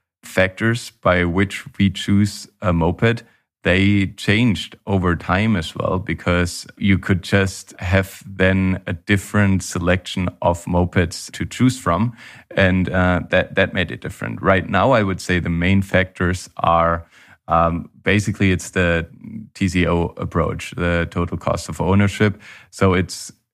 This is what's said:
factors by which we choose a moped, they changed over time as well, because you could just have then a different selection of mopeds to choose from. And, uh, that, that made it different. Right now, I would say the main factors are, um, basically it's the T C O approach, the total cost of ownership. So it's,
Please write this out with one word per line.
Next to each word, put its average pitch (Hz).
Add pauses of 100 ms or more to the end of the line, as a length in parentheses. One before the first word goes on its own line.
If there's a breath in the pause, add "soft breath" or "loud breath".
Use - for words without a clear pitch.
(220)
factors 110
by 90
which 92 (140)
we 98
choose 101 (120)
a 92
moped, 87 (420 soft breath)
they 98 (100)
changed 104 (100)
over 92
time 98
as 80
well, -
because 87 (140)
you 95
could 95
just -
have 95
then 95
a -
different 98
selection 90 (120)
of 87
mopeds 87
to -
choose 127
from. 98 (360 loud breath)
And, 92
uh, 90
that, -
that 95
made 87
it -
different. 107
Right 95
now, 104
I 117
would 95
say 90
the 85
main 90
factors 92 (100)
are, 82 (440 loud breath)
um, 82 (140)
basically 98
it's 87
the 85 (460)
T 98
C 85
O 85
approach, 82
the 85
total 87
cost -
of -
ownership. 98 (300 loud breath)
So 95
it's, - (220)